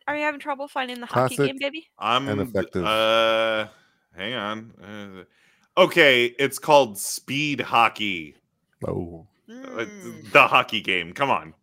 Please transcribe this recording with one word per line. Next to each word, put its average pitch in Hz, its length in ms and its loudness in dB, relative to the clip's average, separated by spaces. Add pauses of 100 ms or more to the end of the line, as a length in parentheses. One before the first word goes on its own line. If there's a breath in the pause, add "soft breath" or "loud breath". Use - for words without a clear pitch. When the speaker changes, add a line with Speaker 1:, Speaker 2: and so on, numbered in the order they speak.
Speaker 1:
are 294 100 -4
you 294 60 -6
having 294 180 -4
trouble 285 280 -8
finding 247 320 -8
the 233 60 -14
hockey 240 300 0
Speaker 2:
Classic 143 100 2
Speaker 1:
game, 269 120 -4
baby? 277 300 -8 (100)
Speaker 3:
I'm, 117 300 0
Speaker 2:
and 104 140 -2
effective. 98 420 -4
Speaker 3:
uh, 110 840 2 (480 soft breath)
hang 104 180 -8
on. 104 920 -12 (500)
Uh, 185 40 6
okay, 139 460 6 (120)
it's 139 200 -2
called 131 400 4
Speed 143 640 -6
Hockey. 101 760 0 (500)
Speaker 2:
Oh. 87 400 -8 (220)
Speaker 3:
Uh, - 40 -20 (320)
Speaker 1:
Mm. 107 480 -14
Speaker 3:
the 143 140 8
hockey 123 340 2
game. 90 320 -2
Come 135 180 0
on. 80 220 -2 (100)